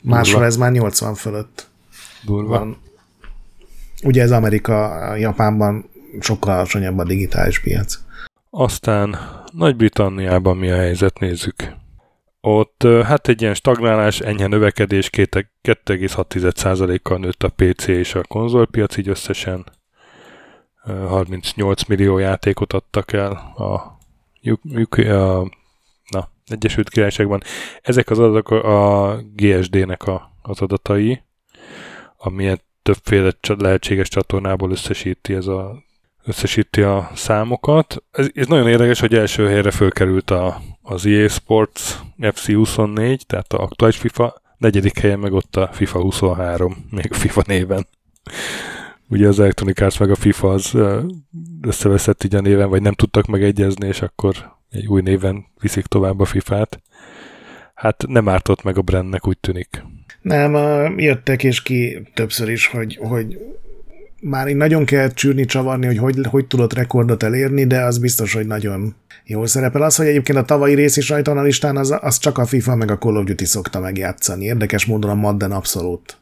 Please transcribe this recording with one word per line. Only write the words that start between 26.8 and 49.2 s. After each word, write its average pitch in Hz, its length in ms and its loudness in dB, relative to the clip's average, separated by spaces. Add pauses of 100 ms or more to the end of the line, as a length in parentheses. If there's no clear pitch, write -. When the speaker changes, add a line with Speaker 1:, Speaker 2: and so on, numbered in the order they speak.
Speaker 2:
Királyságban. 101 520 0 (400)
Ezek 123 280 0
az 110 100 2
adatok 110 320 4
a 101 640 2 (200)
G 101 280 4
S 90 60 -6
D-nek 92 340 0
a, 95 280 -6 (100)
az - 200 -8
adatai, 104 600 0 (960)
ami 95 300 -4
egy 95 140 -2 (220)
többféle 98 560 2
csa-, - 180 -2
lehetséges 95 520 2
csatornából 95 600 -2
összesíti 92 640 -6
ez 92 120 -4
a, 98 380 -6 (420)
összesíti - 560 -2
a 98 340 0
számokat. 120 960 0
Ez, 139 220 0
ez 131 140 -2
nagyon 139 200 4
érdekes, 120 320 4
hogy 113 140 2
első 107 340 2
helyre 101 240 2
fölkerült 95 600 0
a, 90 300 -2 (200)
az 92 240 -8
E 104 180 4
A 104 40 4
Sports - 540 0 (520)
F - 80 -10
C 104 120 0
huszonnégy, 110 760 0
tehát - 260 -6
a - 80 -2
aktuális 113 360 2
fifa, - 440 -4 (160)
negyedik 101 420 2
helyen 101 200 0
meg 101 140 -4
ott - 220 -2
a 95 180 0
fifa 95 260 -2
huszonhárom, 90 880 -2
még 92 240 -6
fifa - 320 0
néven. 95 420 -2 (1200)
Ugye 104 200 4